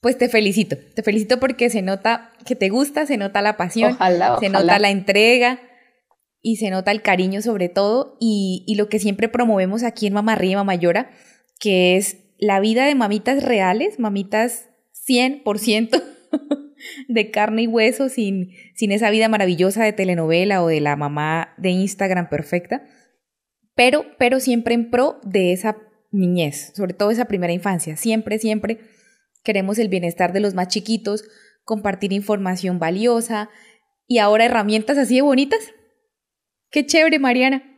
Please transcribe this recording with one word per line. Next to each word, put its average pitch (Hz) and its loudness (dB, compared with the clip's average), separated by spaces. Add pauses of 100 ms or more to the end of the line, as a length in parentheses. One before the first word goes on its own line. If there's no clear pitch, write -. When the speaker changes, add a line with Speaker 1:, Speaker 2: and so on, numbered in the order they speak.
Speaker 1:
Pues 262 0
te 247 0
felicito, 202 0 (160)
te 220 -6
felicito 220 0
porque 247 0
se 214 -2
nota 196 -4 (140)
que 247 -4
te 190 0
gusta, 285 0
se 277 -2
nota 196 -2
la 214 0
pasión, 226 0
Speaker 2:
Ojalá, 190 2
Speaker 1:
se 208 -2
Speaker 2:
ojalá. 196 2
Speaker 1:
nota 196 4
la 208 2
entrega 226 2 (840)
y 226 -2
se 214 -2
nota 190 -2
el 214 -2
cariño 190 0
sobre 202 -2
todo 214 0
y, 196 0
y 214 0
lo 208 0
que 214 -2
siempre 208 -2
promovemos 220 0
aquí 226 -4
en 202 -2
Mamá 214 0
Ríe, 185 0
Mamá 196 0
Llora, 175 0 (500)
que 185 4
es 196 -2 (200)
la 202 2
vida 220 2
de 294 2
mamitas 240 0
reales, 226 0
mamitas 214 -4 (220)
cien 262 0
por 302 -2
ciento 226 0 (320)
<laughs> - -10
de 226 -2
carne 220 0
y 233 -2
hueso, 226 0
sin, 196 -4 (240)
sin 208 -2
esa 214 0
vida 220 2
maravillosa 196 0
de 214 2
telenovela 180 0
o 170 2
de 160 2
la 147 0
mamá 151 -4
de 185 -2
Instagram 185 -2
perfecta, 175 -6 (920)
pero, 262 4 (140)
pero 254 2
siempre 233 0
en 233 -2
pro 247 0
de 190 2
esa 214 -2 (340)
niñez, 180 -2
sobre 185 -6
todo 202 0
esa 226 0
primera 175 -2
infancia. 175 -4
Siempre, 220 -2
siempre 220 -4 (640)
queremos 196 -2
el 226 0
bienestar 175 -2
de 196 0
los 202 -2
más 185 -2
chiquitos, 214 -4 (400)
compartir 202 -4
información 185 -2
valiosa 214 -2 (580)
y 240 2
ahora 214 6
herramientas 220 0
así 254 2
de 254 6
bonitas. 285 2 (1120)
Qué 294 0
chévere, 311 2
Mariana. 262 0 (140)